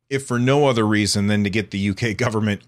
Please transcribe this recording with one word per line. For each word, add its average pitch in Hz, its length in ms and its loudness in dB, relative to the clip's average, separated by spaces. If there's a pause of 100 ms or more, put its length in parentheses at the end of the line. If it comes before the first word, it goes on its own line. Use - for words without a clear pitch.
(100)
if 135 160 -4
for 120 120 -2
no 139 280 2
other 113 200 2
reason 104 400 2
than 104 180 2
to 101 60 0
get 101 200 -4
the 101 80 -6
U 101 160 -2
K 117 180 -2
government 107 560 -2